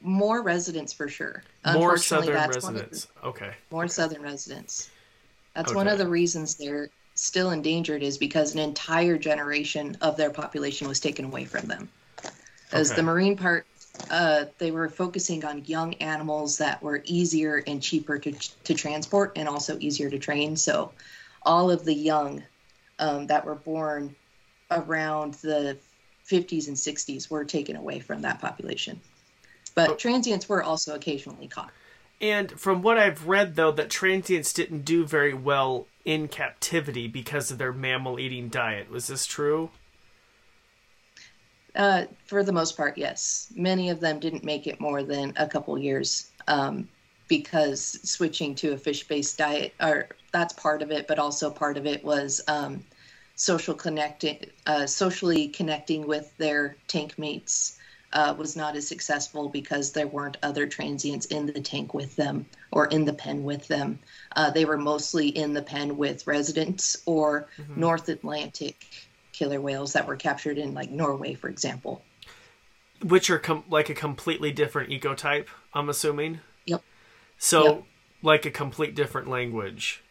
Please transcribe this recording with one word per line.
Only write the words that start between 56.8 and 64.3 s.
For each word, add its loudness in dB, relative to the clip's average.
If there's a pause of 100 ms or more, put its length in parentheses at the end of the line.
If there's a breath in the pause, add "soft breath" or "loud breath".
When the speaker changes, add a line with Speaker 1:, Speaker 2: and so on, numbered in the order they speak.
Speaker 1:
tank -4
mates, -2 (360 loud breath)
uh, 4
was -8
not -4
as -6
successful -4
because -4
there 0
weren't -6
other 0
transients -4
in -2
the -6
tank -6
with -6
them -2 (280 loud breath)
or 4
in 4
the 2
pen -6
with -6
them. -2 (340 loud breath)